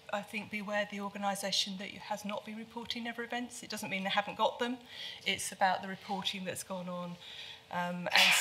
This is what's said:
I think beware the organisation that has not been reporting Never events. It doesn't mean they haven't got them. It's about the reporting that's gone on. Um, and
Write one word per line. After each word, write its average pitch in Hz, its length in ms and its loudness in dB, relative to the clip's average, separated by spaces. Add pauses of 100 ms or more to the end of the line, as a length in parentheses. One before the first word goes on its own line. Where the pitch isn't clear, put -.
(120)
I 208 80 0
think 208 300 -6
beware 208 400 0
the 202 100 -4
organisation 196 800 0
that 208 140 -6
has - 320 -6
not 202 200 -4
been 214 120 -8
reporting 226 480 -6
Never 233 200 -4
events. 240 380 -4
It - 80 -8
doesn't 208 180 -4
mean 190 160 0
they 196 60 2
haven't 190 260 2
got 214 220 4
them. 240 180 2 (500)
It's 190 240 0
about 190 300 4
the 196 80 -4
reporting 190 560 -2
that's - 180 -4
gone 180 280 -6
on. 175 260 -4 (560)
Um, 175 400 0
and - 280 10